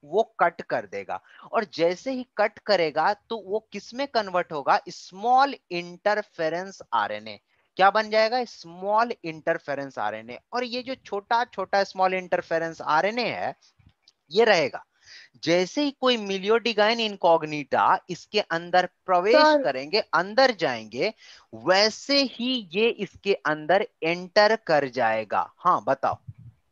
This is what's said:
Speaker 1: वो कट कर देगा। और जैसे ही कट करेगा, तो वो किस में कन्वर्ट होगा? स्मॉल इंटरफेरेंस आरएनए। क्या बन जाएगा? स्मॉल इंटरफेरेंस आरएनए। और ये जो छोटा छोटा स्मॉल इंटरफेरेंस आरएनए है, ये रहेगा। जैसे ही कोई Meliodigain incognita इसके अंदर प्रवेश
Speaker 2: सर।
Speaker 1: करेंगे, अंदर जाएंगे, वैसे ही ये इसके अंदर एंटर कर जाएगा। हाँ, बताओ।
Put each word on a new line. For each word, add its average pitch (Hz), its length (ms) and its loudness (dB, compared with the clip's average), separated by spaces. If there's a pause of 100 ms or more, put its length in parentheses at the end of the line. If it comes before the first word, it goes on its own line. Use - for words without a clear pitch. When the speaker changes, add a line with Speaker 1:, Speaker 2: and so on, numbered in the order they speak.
Speaker 1:
वो 175 360 -2
कट 175 220 2
कर 120 240 -4
देगा। 95 360 -8 (300)
और 214 220 0
जैसे 180 380 0
ही 254 160 -8 (100)
कट 214 220 0
करेगा, 170 540 0
तो - 240 -10
वो 208 340 -8
किस 202 220 -14
में 269 140 -6
कन्वर्ट 190 440 -2
होगा? 151 280 0 (100)
स्मॉल 247 640 0 (160)
इंटरफेरेंस 175 1120 -4 (120)
आरएनए। 104 460 -2 (360)
क्या 190 160 6
बन 214 180 0
जाएगा? 220 360 2
स्मॉल 202 680 -2 (100)
इंटरफेरेंस 151 760 -6
आरएनए। 110 400 -8 (140)
और 247 100 -4
ये 247 200 -8
जो 262 120 -10
छोटा 233 480 -4
छोटा 196 400 -2
स्मॉल 190 300 0
इंटरफेरेंस 165 680 -4
आरएनए 190 480 0
है, 110 260 -6 (760)
ये 202 120 4
रहेगा। 175 420 2 (580)
जैसे 180 400 0
ही 277 80 0
कोई 254 260 0
Meliodigain 214 960 0
incognita 151 840 2 (120)
इसके 190 300 -6
अंदर 175 500 0 (160)
प्रवेश 185 300 2
Speaker 2:
सर। 302 280 6
Speaker 1:
करेंगे, 143 360 -2
अंदर 208 520 2
जाएंगे, 135 640 -4 (400)
वैसे 202 680 2
ही 240 500 -6
ये 214 180 2
इसके 196 440 -4
अंदर 156 540 0 (160)
एंटर 180 520 2
कर 147 320 0
जाएगा। 110 720 -2
हाँ, 165 260 0
बताओ। 135 340 -2 (540)